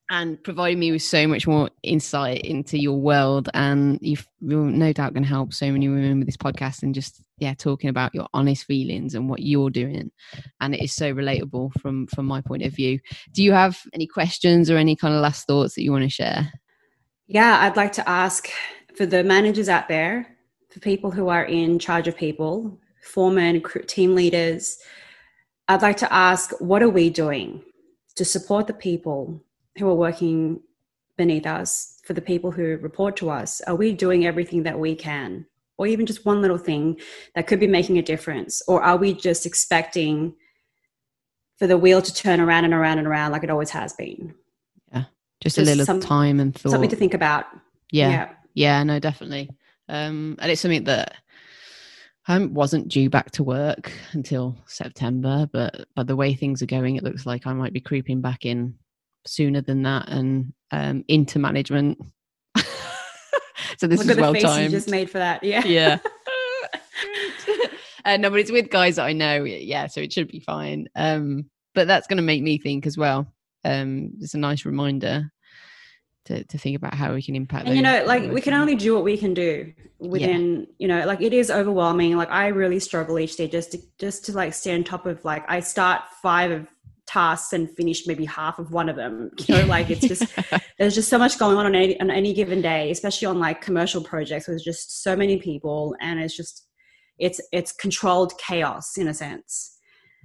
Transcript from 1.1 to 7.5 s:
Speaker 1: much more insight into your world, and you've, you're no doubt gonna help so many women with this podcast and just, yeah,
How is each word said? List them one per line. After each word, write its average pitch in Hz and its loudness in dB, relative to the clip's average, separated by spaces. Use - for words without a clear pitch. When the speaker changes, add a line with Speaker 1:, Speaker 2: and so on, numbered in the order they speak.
Speaker 1:
much 156 0
more 151 4
insight 143 -2
into 147 -6
your 143 0
world, 139 2
and 143 2
you've, 147 -4
you're 151 0
no 156 2
doubt 143 -4
gonna 139 0
help 135 -2
so 139 -2
many 139 2
women 139 2
with 135 0
this 135 -4
podcast 135 -6
and 139 0
just, - -10
yeah, 139 -4